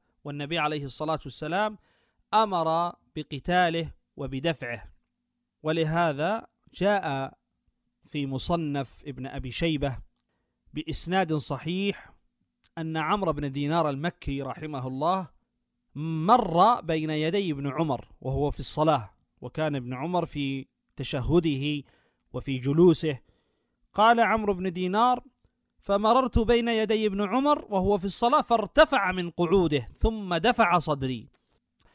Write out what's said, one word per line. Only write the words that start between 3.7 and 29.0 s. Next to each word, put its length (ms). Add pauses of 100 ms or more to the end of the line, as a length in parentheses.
وبدفعه؟ 680 (800)
ولهذا 840 (260)
جاء 600 (720)
في 220
مصنف 800
ابن 220
أبي 240
شيبة 460 (760)
بإسناد 600
صحيح 800 (640)
أن 200
عمرو 360
بن 180
دينار 380
المكي 520
رحمه 460
الله 400 (680)
مر 840
بين 280
يدي 420
ابن 160
عمر 380 (160)
وهو 300
في 80
الصلاة، 500 (320)
وكان 340
ابن 180
عمر 320
في 420 (280)
تشهده 880 (500)
وفي 240
جلوسه. 600 (760)
قال 260
عمرو 340
بن 200
دينار: 500 (560)
"فمررت 600
بين 280
يدي 400
ابن 140
عمر 480
وهو 280
في 80
الصلاة 360
فارتفع 720